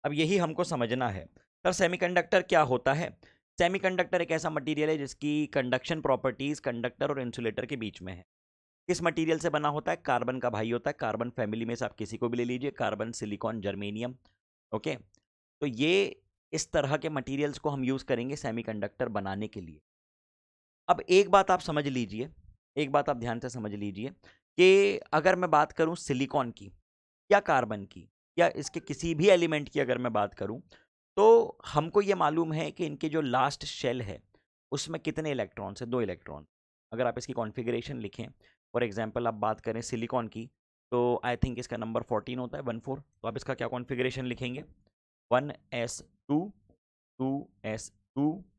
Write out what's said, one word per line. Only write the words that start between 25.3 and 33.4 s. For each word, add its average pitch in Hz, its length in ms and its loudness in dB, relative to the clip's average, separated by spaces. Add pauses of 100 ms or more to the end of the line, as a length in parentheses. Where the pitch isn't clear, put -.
मैं 180 140 -2
बात 151 220 4
करूँ 165 240 0
सिलिकॉन 131 560 -2
की 98 200 -18 (600)
या 202 80 8
कार्बन 113 460 0
की - 240 -20 (300)
या 170 80 8
इसके - 320 -4
किसी 160 360 -4
भी 170 140 6
एलिमेंट 165 400 6
की 147 100 -2
अगर 123 180 2
मैं 123 160 -4
बात 104 200 2
करूँ, 107 280 -8 (560)
तो 226 480 8
हमको 160 360 2
ये 196 140 2
मालूम 160 380 2
है 156 180 -2
कि - 140 -4
इनके 151 240 -4
जो 151 120 0
लास्ट 131 440 0